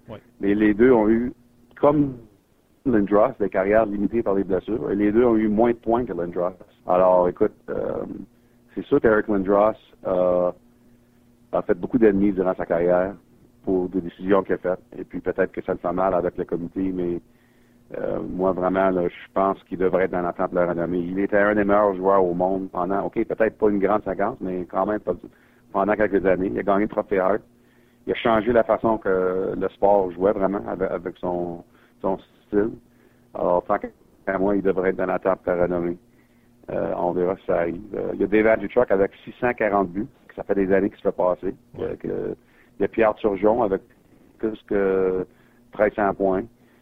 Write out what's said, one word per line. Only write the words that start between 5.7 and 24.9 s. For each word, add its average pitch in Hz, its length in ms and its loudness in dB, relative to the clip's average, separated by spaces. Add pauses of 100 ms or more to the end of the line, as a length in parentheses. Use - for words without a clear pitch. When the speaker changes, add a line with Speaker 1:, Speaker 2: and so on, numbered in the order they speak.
Speaker 2:
de 117 60 -2
points 117 280 -2
que 95 80 -8
Lindros. 87 400 -4 (320)
Alors, 90 420 4
écoute, 104 280 -2 (140)
euh, - 340 -6 (720)
c'est 98 100 -8
sûr 143 160 2
qu'Eric 107 260 4
Lindros, 101 460 2 (320)
euh, 90 460 2 (1000)
a 90 100 0
fait 107 100 0
beaucoup 92 240 -4
d'ennemis 101 360 4
durant 92 200 0
sa 87 120 -6
carrière 90 500 0 (480)
pour 92 260 0
des 92 120 -4
décisions 95 420 0
qu'il 95 100 -2
a 87 40 -4
faites. 92 260 -4 (120)
Et - 100 -12
puis 90 160 -12
peut-être 92 300 -2
que 87 120 -10
ça 92 80 -6
le 90 80 -4
fait 87 120 -6
mal 92 220 0
avec 87 240 -2
le 90 60 -4
comité, 87 500 -6
mais, 87 260 -4 (800)
euh, 98 220 -6
moi, 92 320 -2
vraiment, 92 380 0
là, 90 180 0
je - 260 -10
pense 95 300 0
qu'il 92 140 -10
devrait 92 280 2
être 87 60 -4
dans 90 100 -2
l'attente 87 300 -4
de 87 40 -4
la 87 100 2
renommée. 85 340 -2
Il 90 200 -6
était 98 180 0
un 104 160 4
des 104 100 2
meilleurs 101 320 2
joueurs 95 280 4
au 87 100 0
monde 95 380 -2
pendant, 92 340 -2
OK, 110 200 -4
peut-être - 320 -2
pas 107 120 2
une 101 100 0
grande 101 240 2
séquence, 98 380 -4
mais 90 240 -6
quand 95 220 -2
même 107 120 -2